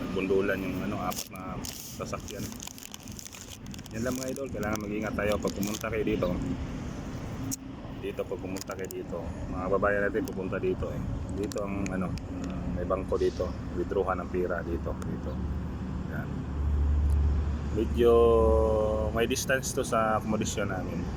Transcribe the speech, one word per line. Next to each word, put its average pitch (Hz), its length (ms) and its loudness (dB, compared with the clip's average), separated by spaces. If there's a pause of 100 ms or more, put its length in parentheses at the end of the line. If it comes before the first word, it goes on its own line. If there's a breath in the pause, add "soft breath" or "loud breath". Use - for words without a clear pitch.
Nagbundulan 95 560 2
yung, 92 240 -2
ano, 101 160 -4
apat 92 320 -4
na 92 240 -8 (400)
sasakyan. - 480 -6 (1500)
Yan 113 80 -4
lang, 127 160 -4
mga 131 160 -6
idol. 135 160 -6
Kailangan 107 320 -4
mag-ingat 104 320 -4
tayo 104 240 2
pag 95 160 -2
pumunta 104 320 -2
kayo 110 160 0
dito. 104 240 2 (1800)
Dito, 98 240 -4
pag 95 160 -6
pumunta 95 320 -6
kayo 95 160 -6
dito. 90 260 -6 (380)
Mga 92 160 -2
babayan 101 320 4
natin 101 240 2
pupunta 95 320 -2
dito 90 320 0
eh. - 100 -4 (380)
Dito 104 240 -2
ang, 95 240 -2
ano, 92 240 0 (640)
may 90 80 -2
bangko 92 320 0
dito. 92 320 2 (320)
Withdrawhan 90 400 2
ng 87 100 -4
pera 90 300 0
dito. 82 320 -2 (160)
Dito. 78 240 -4 (800)
Yan. - 160 -4 (1500)
Medyo 117 320 6 (1040)
may 113 80 6
distance 131 480 2
to 131 160 0
sa 110 320 4
akomodasyon 104 500 0
namin. 90 300 -2 (180)